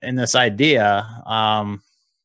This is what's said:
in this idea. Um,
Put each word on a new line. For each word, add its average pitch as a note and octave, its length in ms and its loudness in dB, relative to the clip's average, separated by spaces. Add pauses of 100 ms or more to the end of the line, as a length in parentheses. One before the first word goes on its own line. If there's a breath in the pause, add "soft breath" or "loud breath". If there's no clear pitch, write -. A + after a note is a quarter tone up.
in B2+ 140 -6
this B2 180 -2
idea. A2 720 2 (200)
Um, G#2+ 560 -2 (420)